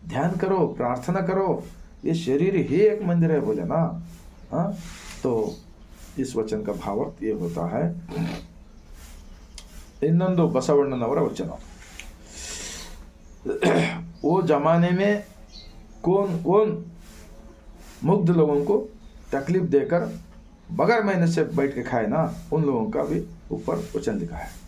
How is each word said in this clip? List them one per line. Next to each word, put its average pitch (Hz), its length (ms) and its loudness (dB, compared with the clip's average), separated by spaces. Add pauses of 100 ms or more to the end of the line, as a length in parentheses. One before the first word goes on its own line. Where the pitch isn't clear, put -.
ध्यान 175 280 0
करो, 190 320 2
प्रार्थना 131 540 -2
करो। 185 420 0 (420)
ये 160 100 2
शरीर 170 460 2
ही 135 160 0
एक 208 260 4
मंदिर 170 280 4
है 151 100 4
बोले 107 220 0
ना, 156 180 0 (680)
हाँ? 175 200 0 (520)
तो 113 320 0 (640)
इस - 160 -4
वचन 107 280 -2
का 101 120 -4
भावार्थ 104 480 -4
ये 107 100 0
होता 85 360 -2
है, 120 140 0 (2250)
ಇನ್ನೊಂದು 170 460 4
ಬಸವಣ್ಣನವರ 135 720 2
ವಚನ, - 300 -2 (2750)
वो 170 220 4
जमाने 160 480 4
में 202 320 2 (800)
कौन, 196 240 4 (140)
कौन 208 260 4 (1400)
मुग्ध 170 280 4
लोगों 151 320 4
को 135 120 2 (560)
तकलीफ 165 380 0
देकर 139 320 4 (680)
बगैर 214 320 4
मेहनत 180 260 4
से 165 140 2 (120)
बैठ 139 200 2
के 120 80 -4
खाए 113 240 0
ना, 147 140 0 (320)
उन 160 100 2
लोगों 117 260 0
का 147 140 -2
भी 156 160 -2 (320)
ऊपर - 320 -2 (120)
वचन 107 220 -2
लिखा 85 200 -6
है। - 120 -10 (180)